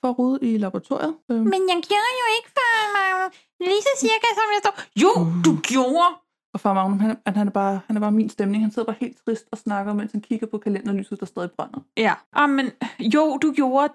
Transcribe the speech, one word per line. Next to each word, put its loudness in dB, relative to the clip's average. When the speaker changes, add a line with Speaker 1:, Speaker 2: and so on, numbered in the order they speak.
Speaker 1:
for -2
at -2
rode 2
i 0
laboratoriet. -4
Øhm. 0
Speaker 2:
Men 4
jeg 0
gjorde 0
jo 0
ikke, -10
far 0
Magnus. -2
Lige 2
så 0
cirka, 2
som 0
jeg 0
står. -4
Jo, 6
Speaker 1:
Uh. 0
Speaker 2:
du 4
gjorde. 2
Speaker 1:
Og -8
far 2
Magnus, 2
han, 2
han, -2
han 2
er -2
bare, 0
han -2
er -2
bare 0
min 2
stemning. -2
Han 0
sidder -4
bare -4
helt -8
trist -4
og -8
snakker, -4
mens -4
han -6
kigger -6
på -8
kalenderlyset, -4
der -8
stadig -8
brænder. -10
Speaker 2:
Ja. 2
Ah, 2
men 0
jo, 2
du 2
gjorde 2